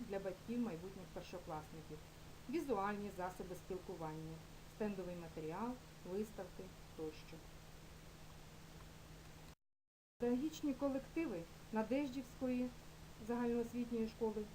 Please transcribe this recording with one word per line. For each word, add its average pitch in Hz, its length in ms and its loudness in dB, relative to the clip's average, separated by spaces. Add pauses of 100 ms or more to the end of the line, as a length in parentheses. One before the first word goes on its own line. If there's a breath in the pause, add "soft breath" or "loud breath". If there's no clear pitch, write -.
для 196 100 4
батьків 190 400 0
майбутніх 185 540 0
першокласників, 160 840 -4 (520)
візуальні 208 680 4
засоби 180 380 -2
спілкування, 160 800 -4 (400)
стендовий 185 400 0
матеріал, 170 560 -2 (400)
виставки 196 520 -2 (340)
тощо. 156 380 -4 (2750)
Педагогічні 262 560 6
колективи 269 680 2 (300)
Надеждівської 254 1000 4 (580)
загальноосвітньої 233 800 4
школи 220 480 2